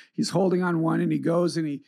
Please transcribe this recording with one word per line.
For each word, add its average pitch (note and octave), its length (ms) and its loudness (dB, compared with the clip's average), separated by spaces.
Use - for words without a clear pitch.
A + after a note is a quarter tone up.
he's - 180 -4
holding F3+ 320 2
on F3 180 0
one, D#3+ 200 0
and E3+ 100 0
he D#3 80 0
goes E3 380 0
and D#3+ 100 -2
he, C#3+ 220 -6